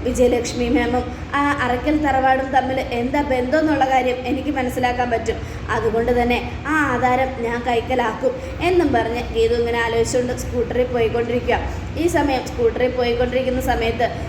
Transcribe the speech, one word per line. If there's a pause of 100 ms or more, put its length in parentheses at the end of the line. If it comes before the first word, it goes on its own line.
വിജയലക്ഷ്മി
മാമും (320)
ആ
അറക്കൽ
തറവാടും
തമ്മിൽ (120)
എന്താ
ബന്ധം
എന്നുള്ള
കാര്യം (100)
എനിക്ക്
മനസ്സിലാക്കാൻ
പറ്റും. (320)
അതുകൊണ്ട്
തന്നെ (280)
ആ (120)
ആധാരം
ഞാൻ
കൈക്കലാക്കും" (280)
എന്നും
പറഞ്ഞ് (100)
ഗീതു
ഇങ്ങനെ
ആലോചിച്ചുകൊണ്ട്
സ്കൂട്ടറിൽ
പോയിക്കൊണ്ടിരിക്കുക. (380)
ഈ
സമയം
സ്കൂട്ടറിൽ
പോയിക്കൊണ്ടിരിക്കുന്ന
സമയത്ത് (220)